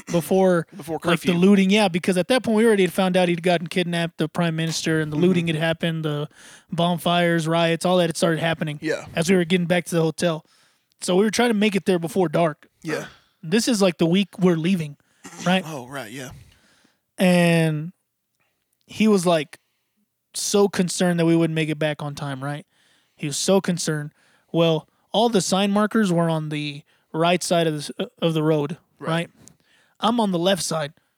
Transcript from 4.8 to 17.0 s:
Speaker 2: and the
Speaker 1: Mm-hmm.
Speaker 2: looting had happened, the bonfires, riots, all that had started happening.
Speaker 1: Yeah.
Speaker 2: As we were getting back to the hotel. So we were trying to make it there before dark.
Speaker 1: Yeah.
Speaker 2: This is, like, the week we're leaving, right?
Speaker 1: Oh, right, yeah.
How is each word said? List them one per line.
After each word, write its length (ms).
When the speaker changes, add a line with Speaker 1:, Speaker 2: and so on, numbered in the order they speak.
Speaker 2:
and 100
the 60
Speaker 1:
Mm-hmm. 80
Speaker 2:
looting 220
had 80
happened, 500
the 240
bonfires, 760
riots, 380
all 120
that 100
had 100
started 220
happening. 440
Speaker 1:
Yeah. 320
Speaker 2:
As 160
we 40
were 100
getting 200
back 200
to 100
the 60
hotel. 440
So 140
we 80
were 80
trying 180
to 60
make 200
it 100
there 140
before 300
dark. 380
Speaker 1:
Yeah. 220
Speaker 2:
This 260
is, 140
like, 160
the 80
week 320
we're 200
leaving, 380
right? 220
Speaker 1:
Oh, 220
right, 240
yeah. 200